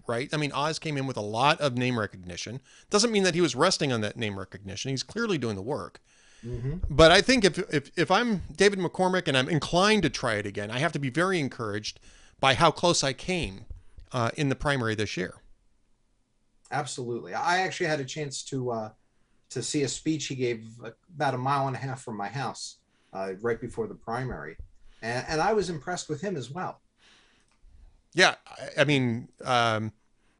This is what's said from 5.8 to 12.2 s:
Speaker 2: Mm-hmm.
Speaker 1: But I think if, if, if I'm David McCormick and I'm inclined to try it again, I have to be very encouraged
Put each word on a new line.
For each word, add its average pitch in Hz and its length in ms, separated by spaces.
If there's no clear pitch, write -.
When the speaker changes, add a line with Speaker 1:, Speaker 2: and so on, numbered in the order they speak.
Speaker 2:
Mm-hmm. 123 340
Speaker 1:
But 160 220
I 185 100
think 247 240
if, 165 140
if, 147 240
if - 160
I'm 214 320
David 196 220
McCormick 185 500
and 139 80
I'm 131 140
inclined 185 540
to 147 40
try 120 280
it 104 100
again, 104 240
I 120 80
have 156 140
to 156 60
be 139 120
very 175 280
encouraged 110 600